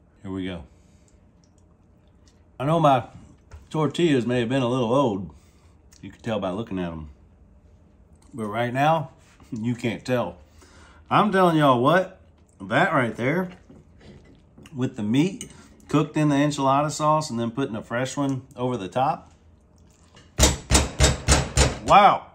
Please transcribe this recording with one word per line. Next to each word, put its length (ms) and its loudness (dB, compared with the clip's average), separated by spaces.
Here 100 -12
we 140 -8
go. 200 -12
I 60 -8
know 140 2
my 260 2
tortillas 560 0
may 140 0
have 80 -4
been 120 0
a 80 0
little 240 0
old. 380 0
You 120 -18
can 100 -20
tell 180 -4
by 120 -4
looking 260 -8
at 140 -6
'em. 180 -12
But 140 -8
right 260 -4
now, 380 0
<laughs> 180 -20
you 220 -4
can't 320 -6
tell. 320 -4
I'm 220 4
telling 260 4
y'all 240 4
what, 400 0
that 320 0
right 220 0
there, 340 -2
with 200 -6
the 80 -8
meat 480 0
cooked 280 0
in 140 2
the 60 2
enchilada 560 2
sauce 400 0
and 80 -4
then 100 -2
putting 260 -6
a 60 -8
fresh 340 -6
one 280 -4
over 220 -4
the 120 -8
top. 420 -4
Wow, 480 6